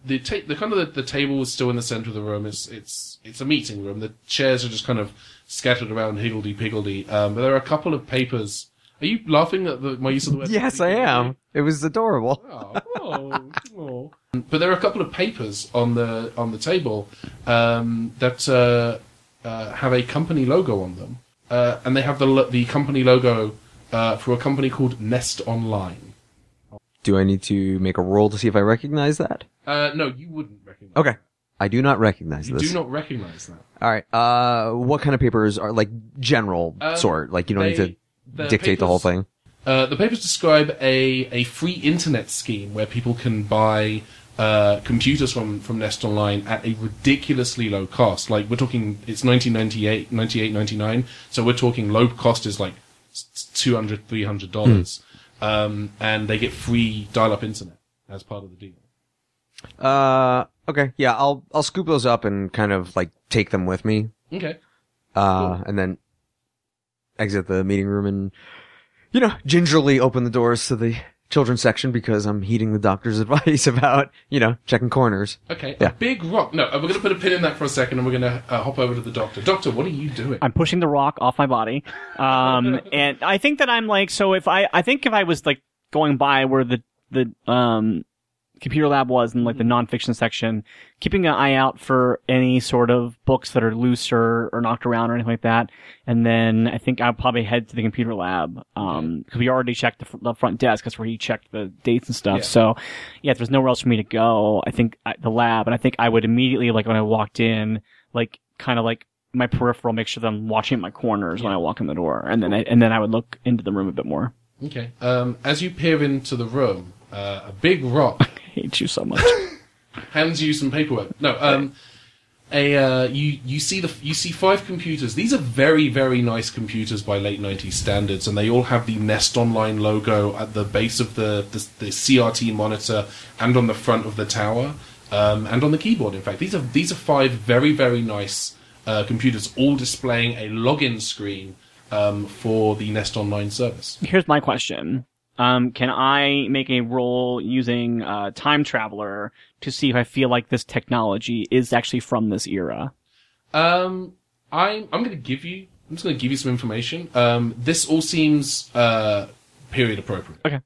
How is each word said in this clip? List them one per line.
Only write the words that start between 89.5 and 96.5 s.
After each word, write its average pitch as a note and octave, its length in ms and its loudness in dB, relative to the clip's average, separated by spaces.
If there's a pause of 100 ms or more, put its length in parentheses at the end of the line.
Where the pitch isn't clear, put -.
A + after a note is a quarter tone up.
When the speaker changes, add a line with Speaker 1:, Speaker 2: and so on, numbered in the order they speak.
Speaker 3:
the A2+ 80 0
nonfiction A#2+ 500 2
section, A2+ 480 -2 (380)
keeping F#3+ 260 0
an D3+ 60 4
eye C3+ 220 2
out C3+ 260 2
for B2+ 480 2
any B2+ 320 4
sort A#2+ 300 2
of A#2+ 340 0
books - 280 0
that A#2 120 2
are A2 100 2
loose B2 380 0
or, A#2 400 2
or A#2+ 80 -2
knocked A#2 240 -2
around A#2 260 0
or A#2 40 0
anything A#2+ 180 -2
like A2+ 80 -2
that. A#2 300 2 (360)
And A#2 200 4
then A2+ 420 4